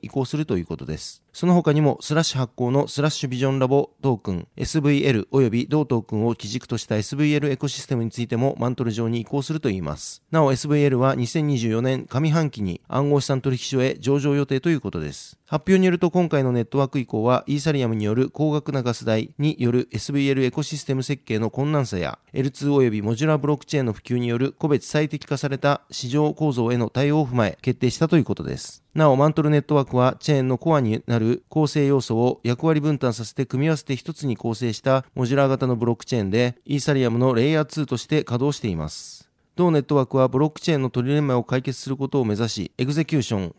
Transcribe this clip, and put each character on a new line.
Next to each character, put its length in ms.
移 60
行 160
す 120
る 80
と 140
い 20
う 60
こ 100
と 80
で 140
す。 240
そ 140
の 80
他 180
に 80
も、 200
ス 120
ラ 80
ッ 20
シ 120
ュ 20
発 180
行 140
の 180
ス 140
ラ 80
ッ 20
シ 140
ュ 40
ビ 100
ジ 80
ョ 60
ン 40
ラ 100
ボ 220
ト 140
ー 20
ク 120
ン、 240
エ 100
ス 140
ブ 140
イ 100
エ 80
ル 200
お 100
よ 80
び 180
同 180
ト 160
ー 40
ク 100
ン 120
を 80
基 120
軸 200
と 100
し 80
た 120
エ 40
ス 140
ブ 100
イ 80
エ 60
ル 100
エ 80
コ 100
シ 140
ス 60
テ 80
ム 80
に 80
つ 100
い 60
て 100
も 220
マ 100
ン 60
ト 80
ル 80
上 180
に 120
移 40
行 160
す 100
る 80
と 120
い 60
い 40
ま 160
す。 320
な 140
お、 100
エ 20
ス 120
ブ 100
イ 60
エ 80
ル 80
は 160
二 100
千 220
二 100
十 120
四 120
年 240
上 240
半 220
期 100
に 260
暗 220
号 100
資 60
産 160
取 140
引 80
所 180
へ 180
上 200
場 160
予 100
定 160
と 80
い 60
う 40
こ 120
と 80
で 120
す。 360
発 200
表 120
に 60
よ 60
る 80
と、 120
今 180
回 140
の 80
ネ 100
ッ 40
ト 120
ワ 80
ー 40
ク 100
移 60
行 180
は、 240
イ 100
ー 20
サ 120
リ 120
ア 40
ム 80
に 100
よ 100
る 140
高 220
額 200
な 100
ガ 120
ス 120
代 320
に 220
よ 120
る 200
エ 80
ス 120
ブ 80
イ 80
エ 80
ル 80
エ 80
コ 100
シ 160
ス 60
テ 100
ム 100
設 200
計 160
の 100
困 220
難 140
さ 120
や、 220
エ 80
ル 80
ツ 200
ー 40
お 80
よ 80
び 120
モ 120
ジ 120
ュ 20
ラ 80
ー 20
ブ 100
ロ 80
ッ 40
ク 60
チ 120
ェ 40
ー 20
ン 20
の 80
普 80
及 160
に 100
よ 100
る 160
個 140
別 200
最 220
適 180
化 100
さ 120
れ 80
た 240
市 180
場 240
構 200
造 180
へ 60
の 120
対 220
応 100
を 60
踏 80
ま 120
え 140
決 180
定 100
し 80
た 100
と 100
い 40
う 20
こ 120
と 80
で 140
す。 260
な 160
お、 40
マ 120
ン 60
ト 100
ル 80
ネ 80
ッ 20
ト 140
ワ 100
ー 40
ク 60
は 240
チ 140
ェ 60
ー 40
ン 40
の 100
コ 180
ア 60
に 240
な 140
る 300
構 180
成 180
要 160
素 160
を 260
役 220
割 160
分 160
担 160
さ 100
せ 120
て 100
組 160
み 60
合 40
わ 60
せ 80
て 100
一 180
つ 120
に 100
構 200
成 180
し 80
た 320
モ 140
ジ 80
ュ 20
ラ 80
ー 40
型 180
の 80
ブ 100
ロ 80
ッ 40
ク 80
チ 100
ェ 60
ー 20
ン 80
で、 240
イ 120
ー 20
サ 160
リ 100
ア 60
ム 80
の 160
レ 140
イ 20
ヤ 100
ー 40
ツ 180
ー 20
と 120
し 100
て 160
稼 160
働 180
し 20
て 100
い 60
ま 140
す。 400
同 140
ネ 100
ッ 40
ト 120
ワ 80
ー 40
ク 100
は 100
ブ 120
ロ 80
ッ 40
ク 80
チ 120
ェ 40
ー 40
ン 20
の 80
ト 140
リ 60
レ 100
ン 80
マ 100
を 60
解 180
決 180
す 80
る 80
こ 120
と 120
を 60
目 80
指 160
し、 260
エ 100
グ 80
ゼ 120
キ 120
ュ 20
ー 20
シ 140
ョ 20
ン、 220